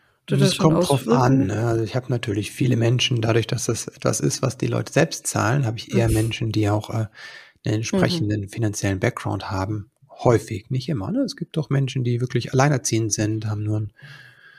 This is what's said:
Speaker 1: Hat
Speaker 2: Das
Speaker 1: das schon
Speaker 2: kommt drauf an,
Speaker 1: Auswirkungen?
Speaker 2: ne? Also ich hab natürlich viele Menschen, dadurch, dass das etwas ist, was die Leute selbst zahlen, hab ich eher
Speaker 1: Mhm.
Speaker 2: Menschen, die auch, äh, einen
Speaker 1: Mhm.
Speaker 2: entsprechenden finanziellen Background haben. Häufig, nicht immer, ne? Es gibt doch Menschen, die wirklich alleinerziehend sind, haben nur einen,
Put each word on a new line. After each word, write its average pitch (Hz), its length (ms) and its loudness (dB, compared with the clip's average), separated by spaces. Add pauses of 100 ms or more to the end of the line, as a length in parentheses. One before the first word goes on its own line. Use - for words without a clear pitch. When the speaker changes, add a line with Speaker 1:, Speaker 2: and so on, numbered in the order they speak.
(300)
Speaker 1:
Hat 139 100 2
Speaker 2:
Das - 0 -
Speaker 1:
das 185 140 6
schon 160 160 6
Speaker 2:
kommt 175 180 2
drauf 143 200 2
an, - 60 6
Speaker 1:
Auswirkungen? 135 340 6
Speaker 2:
ne? 107 180 0
Also 113 180 0
ich 107 120 -4
hab 123 140 -4
natürlich 107 420 -4
viele 123 240 2
Menschen, 120 460 2
dadurch, 113 240 2
dass - 180 -4
das - 240 -4
etwas - 320 -2
ist, 143 220 0
was 127 160 0
die 123 100 -2
Leute 117 240 -2
selbst - 340 0
zahlen, 113 400 0
hab 110 100 -2
ich - 180 -10
eher 117 140 4
Speaker 1:
Mhm. 110 60 2
Speaker 2:
Menschen, 110 380 -2
die 104 160 2
auch, 104 220 -2
äh, - 40 -8
einen 107 140 -2 (560)
Speaker 1:
Mhm. 117 100 -2
Speaker 2:
entsprechenden 110 760 -2
finanziellen 101 520 -2
Background 107 500 -4
haben. 101 400 -6 (200)
Häufig, - 600 0
nicht 127 180 -4
immer, 107 220 -4
ne? 247 100 -2
Es 254 160 -4
gibt - 200 -10
doch 151 140 -4
Menschen, 135 340 -2
die 120 160 -2
wirklich 123 320 -4
alleinerziehend 127 600 2
sind, 110 340 -2
haben 107 180 -4
nur 107 140 0
einen, 107 140 -6 (680)